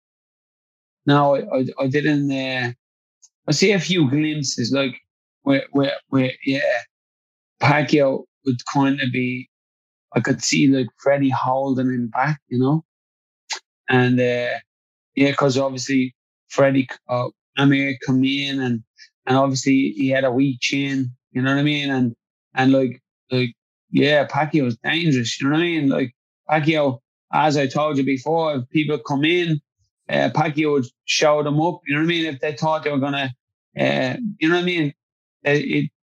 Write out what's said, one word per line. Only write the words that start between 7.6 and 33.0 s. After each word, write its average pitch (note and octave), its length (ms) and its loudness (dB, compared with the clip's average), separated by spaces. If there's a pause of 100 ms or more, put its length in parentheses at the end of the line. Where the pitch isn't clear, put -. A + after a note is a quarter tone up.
Pacquiao C3+ 640 2 (200)
would B2+ 160 -2 (120)
kind C#3 280 2
of B2+ 120 -4
be. B2+ 360 -6 (680)
I B2 60 2
could C3+ 220 -2
see D#3 240 2
like C3+ 220 2 (100)
Freddie C#3 320 2
holding C3 560 0
him B2 220 -2
back, C3+ 400 -2
you B2 100 -2
know, C#3+ 260 0 (1040)
and B2+ 300 2
uh, B2 400 -2 (560)
yeah, C#3 180 2
'cause C3+ 260 0
obviously C3 560 -2 (340)
Freddie, C3+ 400 2 (200)
uh, B2 200 -4 (300)
Amir C#3 460 2
come C3 200 0
in C#3 360 -2
and, A#2+ 220 -2 (440)
and C3 100 2
obviously C3+ 600 2
he C3+ 120 -2
had C3+ 160 2
a C3 80 2
weak C3+ 280 0
chin, C#3 500 -2 (220)
you B2+ 100 -2
know C3 120 0
what C#3+ 60 2
I C#3+ 40 2
mean, D3 260 0
and, B2+ 240 0 (400)
and C3 180 4
like, C3+ 280 0 (300)
like, B2 220 -2 (380)
yeah, C#3 360 4
Pacquiao D3 380 0
was A#2+ 140 -2
dangerous, D3 600 0
you C3+ 80 0
know D3 60 2
what D#3+ 60 2
I F3 40 2
mean, D#3+ 240 0
like C3 260 -2 (360)
Pacquiao, D3+ 500 0 (320)
as D3 240 2
I C#3+ 100 2
told D3 320 -2
you C#3 60 0
before, D3+ 520 -2
if B2 140 -6
people D3+ 280 0
come C#3+ 260 -2
in, E3+ 360 0 (480)
uh, - 260 0
Pacquiao D3+ 380 0
would C3+ 140 0 (180)
show D3+ 380 2
them D3 180 0
up, E3+ 260 -2
you C#3+ 80 -4
know D3 60 0
what D#3+ 60 0
I - 20 2
mean, E3+ 180 -2
if C#3 140 -8
they D3+ 160 -2
thought D#3 280 -2
they D3 60 -2
were C#3+ 80 -2
gonna, C#3 360 -4 (440)